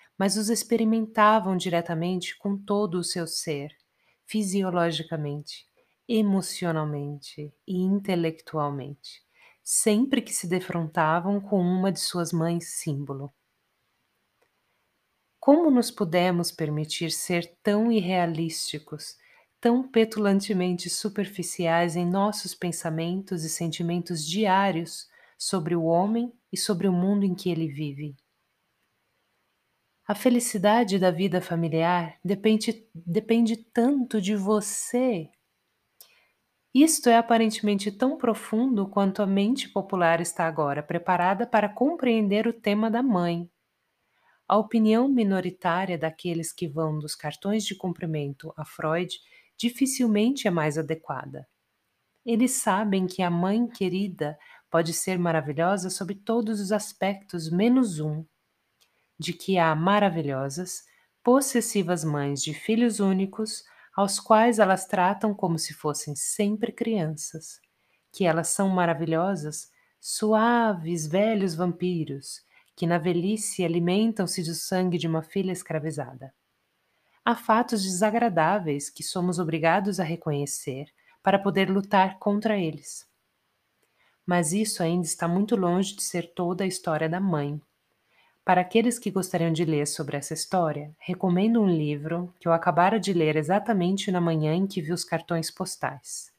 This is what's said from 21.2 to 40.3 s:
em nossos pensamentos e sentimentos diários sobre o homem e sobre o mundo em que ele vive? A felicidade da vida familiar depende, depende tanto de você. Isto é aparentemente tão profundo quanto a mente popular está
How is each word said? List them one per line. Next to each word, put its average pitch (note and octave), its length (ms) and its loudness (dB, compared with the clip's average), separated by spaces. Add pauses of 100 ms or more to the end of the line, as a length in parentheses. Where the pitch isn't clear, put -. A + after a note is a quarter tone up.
em F3 100 0
nossos G3 480 -2
pensamentos E3+ 880 -4
e D#3+ 60 -6
sentimentos E3+ 800 -4
diários F#3+ 840 0 (300)
sobre E3+ 360 -2
o E3+ 100 0
homem G#3 460 2 (220)
e F#3 60 -6
sobre G3+ 280 -2
o F#3 60 4
mundo G3 320 2
em F#3 100 0
que F3+ 140 -6
ele E3 200 -2
vive? C#3+ 460 -8 (1900)
A G#3 80 -2
felicidade G#3+ 840 2
da F3+ 120 4
vida F3+ 300 0
familiar E3+ 840 0
depende, G#3+ 720 0
depende A3 600 0
tanto A#3+ 640 0
de G3+ 160 0
você. G#3 920 -2 (1400)
Isto D4 340 6
é A#3 80 8
aparentemente A3 720 2
tão C4 280 -2
profundo A3 680 0
quanto G3 360 0
a G3+ 40 0
mente G3+ 440 0
popular F3 500 2
está E3+ 260 -2